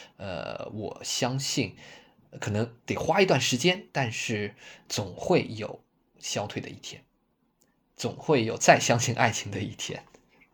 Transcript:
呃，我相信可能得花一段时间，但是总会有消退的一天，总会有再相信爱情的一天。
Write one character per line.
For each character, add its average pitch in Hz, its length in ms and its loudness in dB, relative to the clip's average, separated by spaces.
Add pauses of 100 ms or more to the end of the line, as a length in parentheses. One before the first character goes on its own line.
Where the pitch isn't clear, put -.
(180)
呃， - 560 -8
我 104 300 -8
相 127 360 -2
信 127 340 -2 (640)
可 - 140 -4
能 107 180 0 (160)
得 - 100 -2
花 170 260 4
一 196 40 8
段 170 140 6
时 - 160 2
间， 180 380 2
但 131 180 0
是 104 420 -4 (360)
总 95 260 -4
会 - 360 2
有 107 280 -8 (400)
消 - 260 -4
退 104 160 -6
的 - 60 -12
一 - 60 -12
天， - 280 -16 (920)
总 - 220 -4
会 135 260 2
有 110 140 -2
再 156 200 8
相 - 220 4
信 117 160 0
爱 117 160 4
情 - 180 -8
的 101 120 -6
一 101 120 -6
天。 - 300 -10 (500)